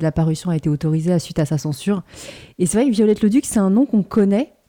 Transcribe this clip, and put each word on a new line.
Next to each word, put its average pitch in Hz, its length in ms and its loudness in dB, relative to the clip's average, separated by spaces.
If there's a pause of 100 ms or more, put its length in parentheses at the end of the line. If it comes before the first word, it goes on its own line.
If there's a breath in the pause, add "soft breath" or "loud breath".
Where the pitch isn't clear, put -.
la 156 120 0
parution 160 380 -2
a 165 60 0
été 156 120 -4
autorisée 156 440 -2
à, 175 60 2
suite - 220 -6
à 151 60 0
sa 156 120 -2
censure. 175 460 -4 (560 loud breath)
Et 180 60 0
c'est 202 120 0
vrai 269 100 2
que 233 60 2
Violette 214 280 2
Leduc, 220 240 2
c'est - 120 -2
un 190 120 2
nom 240 160 4
qu'on 208 180 0
connaît 202 480 0 (160)